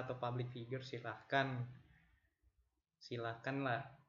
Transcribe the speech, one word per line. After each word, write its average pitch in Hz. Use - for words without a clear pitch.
atau 123
public 123
figure, 123
silahkan. 127
Silahkan 120
lah, 123